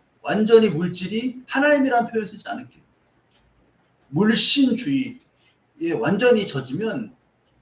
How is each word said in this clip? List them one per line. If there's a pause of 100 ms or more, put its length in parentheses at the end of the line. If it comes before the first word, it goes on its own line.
(220)
완전히
물질이,
하나님이라는
표현
쓰지
않을게요. (1300)
물신주의에 (800)
완전히
젖으면 (480)